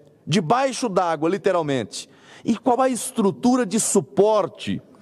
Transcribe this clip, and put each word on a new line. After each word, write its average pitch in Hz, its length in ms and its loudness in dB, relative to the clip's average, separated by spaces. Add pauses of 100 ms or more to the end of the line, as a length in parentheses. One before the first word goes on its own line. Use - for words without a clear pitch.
(260)
debaixo 233 640 0
d'água, 170 400 0
literalmente. 165 800 -2 (340)
E 220 140 0
qual 240 240 0
a 262 80 2
estrutura 226 800 0
de 202 120 -2
suporte 196 1000 0 (200)